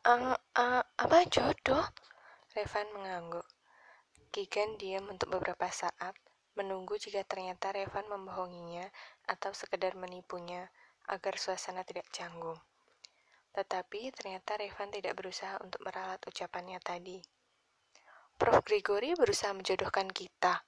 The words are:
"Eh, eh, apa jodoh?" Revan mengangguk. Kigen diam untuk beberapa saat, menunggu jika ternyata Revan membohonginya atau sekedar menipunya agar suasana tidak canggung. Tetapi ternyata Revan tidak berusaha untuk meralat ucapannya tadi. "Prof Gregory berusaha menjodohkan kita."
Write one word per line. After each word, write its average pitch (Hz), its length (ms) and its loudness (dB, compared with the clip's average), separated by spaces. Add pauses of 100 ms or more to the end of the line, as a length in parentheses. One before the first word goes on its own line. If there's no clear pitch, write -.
"Eh, 240 320 4
eh, 247 480 4
apa - 400 6
jodoh?" - 640 4 (640)
Revan 208 400 -2
mengangguk. 180 560 -6 (800)
Kigen 208 480 -2
diam 196 320 -4
untuk 190 240 -2
beberapa 180 400 -2
saat, 180 400 -4 (400)
menunggu 196 480 -4
jika 202 240 -2
ternyata 185 480 -4
Revan 196 400 -4
membohonginya 180 800 -6 (320)
atau 196 320 -2
sekedar 185 400 -2
menipunya 180 720 -8 (400)
agar 190 320 -2
suasana 185 400 -4
tidak 180 320 -8
canggung. 165 480 -8 (960)
Tetapi 202 560 -4
ternyata 196 480 -6
Revan 202 320 -6
tidak 190 240 -4
berusaha 190 480 -6
untuk 185 160 -10
meralat 185 480 -6
ucapannya 180 560 -8
tadi. 180 400 -8 (1120)
"Prof - 320 8
Gregory 214 480 2
berusaha 202 400 4
menjodohkan 190 560 0
kita." 180 560 0